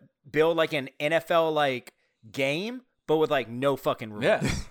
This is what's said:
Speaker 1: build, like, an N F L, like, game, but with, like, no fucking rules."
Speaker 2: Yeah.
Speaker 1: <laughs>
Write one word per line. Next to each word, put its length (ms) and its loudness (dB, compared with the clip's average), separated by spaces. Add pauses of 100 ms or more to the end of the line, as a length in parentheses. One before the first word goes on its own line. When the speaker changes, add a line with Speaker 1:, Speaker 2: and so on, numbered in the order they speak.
(300)
Speaker 1:
build, 280 2
like, 160 0
an 140 -4 (100)
N 160 -2
F 160 -2
L, 220 4
like, 400 -2 (380)
game, 520 -4 (240)
but 100 2
with, 140 2
like, 180 0
no 280 0
fucking 360 -4
rules." 120 -6
Speaker 2:
Yeah. 180 2
Speaker 1:
<laughs> 100 0 (180)